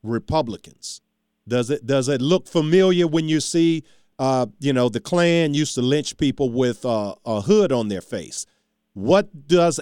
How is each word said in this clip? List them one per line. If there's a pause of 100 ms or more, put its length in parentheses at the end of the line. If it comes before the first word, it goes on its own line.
Republicans. (440)
Does
it,
does
it
look
familiar
when
you
see, (340)
uh, (120)
you
know,
the
Klan
used
to
lynch
people
with,
uh, (100)
a
hood
on
their
face? (480)
What
does